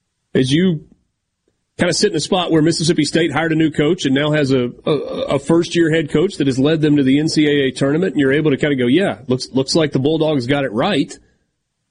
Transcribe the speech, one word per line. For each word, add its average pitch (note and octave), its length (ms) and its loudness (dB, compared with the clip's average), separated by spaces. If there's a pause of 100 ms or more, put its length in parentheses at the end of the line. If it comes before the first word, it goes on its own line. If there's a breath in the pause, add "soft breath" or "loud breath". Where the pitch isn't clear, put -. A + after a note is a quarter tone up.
(340)
As C3 180 0
you E3 340 0 (920)
kind F3+ 100 0
of - 80 -2
sit G#3 140 2
in D#3+ 80 -4
a - 20 -2
spot F3+ 300 -2
where D#3+ 100 4
Mississippi D#3+ 460 0
State E3 260 0
hired D#3+ 200 -2
a D#3+ 40 0
new D#3+ 140 2
coach D#3 340 -2
and C3 100 0
now D3 180 0
has D3 180 0
a, B2 220 0 (120)
a, D#3 60 -2
a - 480 -4
first-year E3 520 0
head D#3+ 200 -2
coach E3+ 260 0
that C#3+ 120 0
has B2 100 0
led D3 240 2
them D3+ 140 4
to C#3+ 60 2
the C3 160 2
N D#3 120 0
C D3+ 160 2
A C#3+ 220 2
A - 20 -2
tournament, D3+ 420 -2
and D3 80 -2
you're C3+ 140 2
able D#3 160 0
to C3 80 0
kind D3 160 0
of C3 40 -4
go, B2 100 0
"Yeah, D#3 380 0
looks, B2+ 260 -2
looks C3+ 220 -2
like D#3+ 180 0
the D#3+ 60 -2
Bulldogs D3+ 480 0
got C#3 180 0
it A#2 80 -6
right." C#3+ 460 -2 (720)